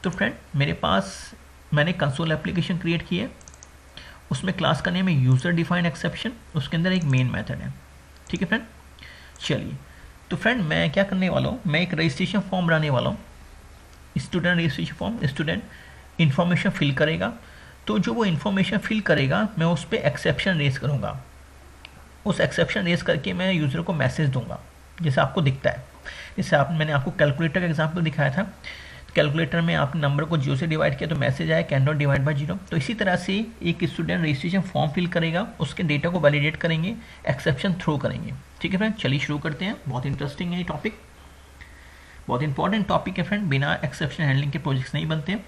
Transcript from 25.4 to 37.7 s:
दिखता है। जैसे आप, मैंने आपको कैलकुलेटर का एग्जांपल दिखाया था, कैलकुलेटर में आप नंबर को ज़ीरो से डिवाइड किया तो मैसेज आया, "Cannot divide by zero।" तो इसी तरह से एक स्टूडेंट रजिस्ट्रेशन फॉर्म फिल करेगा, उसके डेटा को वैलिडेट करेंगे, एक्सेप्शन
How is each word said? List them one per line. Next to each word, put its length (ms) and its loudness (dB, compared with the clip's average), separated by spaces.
दिखता 280 2
है। 160 -6
जैसे 180 2
आप, 160 4
मैंने 200 0
आपको 200 0
कैलकुलेटर 480 2
का 60 0
एग्जांपल 360 0
दिखाया 300 2
था, 220 -2
कैलकुलेटर 460 2
में 140 2
आप 200 0
नंबर 280 2
को 140 0
ज़ीरो 180 0
से 120 -2
डिवाइड 300 2
किया 120 -4
तो 60 0
मैसेज 360 0
आया, 160 2
"Cannot 340 2
divide 260 4
by 140 0
zero।" 160 -4
तो 60 0
इसी 160 -2
तरह 220 2
से 320 0
एक 200 0
स्टूडेंट 400 0
रजिस्ट्रेशन 380 0
फॉर्म 300 0
फिल 160 0
करेगा, 400 0
उसके 240 -4
डेटा 260 2
को 100 0
वैलिडेट 360 4
करेंगे, 400 0
एक्सेप्शन 440 0